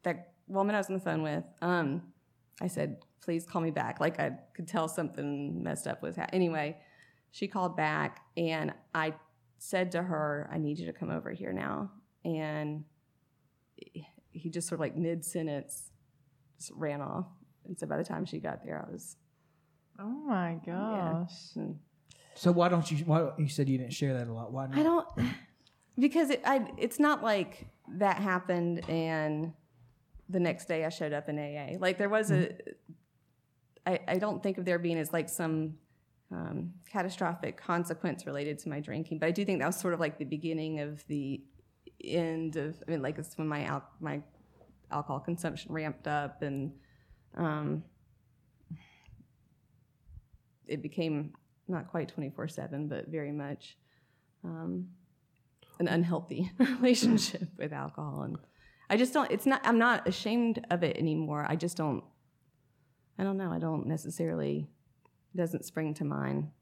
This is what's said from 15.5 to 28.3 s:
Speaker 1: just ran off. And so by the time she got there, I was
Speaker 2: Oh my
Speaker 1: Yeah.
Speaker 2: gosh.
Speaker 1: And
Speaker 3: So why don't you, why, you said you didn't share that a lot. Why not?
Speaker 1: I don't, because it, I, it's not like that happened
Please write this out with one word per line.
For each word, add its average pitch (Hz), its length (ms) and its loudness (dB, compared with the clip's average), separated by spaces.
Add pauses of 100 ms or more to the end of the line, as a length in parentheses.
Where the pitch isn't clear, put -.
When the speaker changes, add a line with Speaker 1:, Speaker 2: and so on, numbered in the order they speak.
Speaker 1:
just - 160 -12
ran 147 260 -2
off. 180 240 -4 (400)
And 180 140 -10
so 156 80 -6
by 147 80 -2
the 156 80 0
time 160 220 -4
she 156 140 -8
got - 260 -6
there, 78 220 -8
I - 40 -12
was - 240 -14 (840)
Speaker 2:
Oh 196 80 -10
my 208 580 -2
Speaker 1:
Yeah. 170 80 -4 (540)
Speaker 2:
gosh. - 280 -16
Speaker 1:
And 160 220 -6 (580)
Speaker 3:
So 175 160 6
why 175 180 8
don't 170 200 4
you, 156 160 2
why, 160 320 4
you 147 120 2
said 139 200 2
you 131 80 4
didn't 127 160 -4
share 139 220 2
that 123 120 -2
a 113 60 -4
lot. 113 180 -6
Why 135 140 -4
not? 135 140 0
Speaker 1:
I 302 40 8
don't, 339 240 6 (920)
because 285 320 6
it, 262 120 2
I, 262 340 4
it's - 200 0
not 294 240 6
like 208 460 2 (300)
that 196 200 6
happened 180 720 2